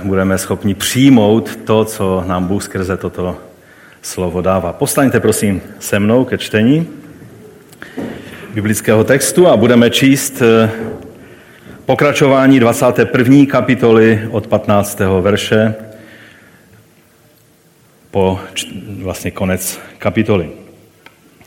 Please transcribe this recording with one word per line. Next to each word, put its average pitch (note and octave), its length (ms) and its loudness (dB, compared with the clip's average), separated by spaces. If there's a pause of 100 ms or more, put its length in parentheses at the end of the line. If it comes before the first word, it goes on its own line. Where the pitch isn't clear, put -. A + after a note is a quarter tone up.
budeme F#2+ 340 0
schopni G2 360 -4
přijmout A2+ 800 2
to, A2 280 0
co F#2+ 420 -4
nám F2+ 200 -4
Bůh F#2+ 160 -4
skrze F#2 340 -6
toto F2+ 420 -8 (640)
slovo F2+ 380 -6
dává. F2+ 320 -2
Povstaňte, C3 480 0
prosím, G#2 400 0 (200)
se - 180 -4
mnou A#2 260 2
ke G2 140 -6
čtení C3+ 480 0 (1700)
biblického G#2+ 500 0
textu E3 440 2
a C3 80 4
budeme A#2 340 4
číst, C3+ 520 0
eh, A2+ 280 4 (1160)
pokračování C3+ 760 4
dvacáté A#2 440 2
první C3+ 420 4
kapitoly A2+ 760 2 (100)
od G#2+ 160 -6
patnáctého G2+ 760 0
verše G#2+ 520 0 (2250)
po F#2+ 300 0 (140)
č-, - 120 -8 (220)
vlastně F#2+ 420 -10
konec F#2 500 -6 (180)
kapitoly. G#2 500 -2 (1000)